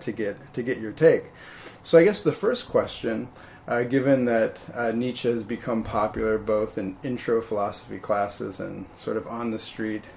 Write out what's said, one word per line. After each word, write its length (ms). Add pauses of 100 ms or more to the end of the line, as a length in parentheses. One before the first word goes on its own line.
to 100
get, 440
to 60
get 180
your 120
take. 320 (600)
So 140
I 60
guess 180
the 120
first 340
question, 600 (360)
uh, 180
given 420
that, 340 (140)
uh, 180
Nietzsche 400
has 120
become 400
popular 540
both 400
in 260
intro 380
philosophy 560
classes 600
and 260 (140)
sort 160
of 120
on 240
the 80
street, 440 (140)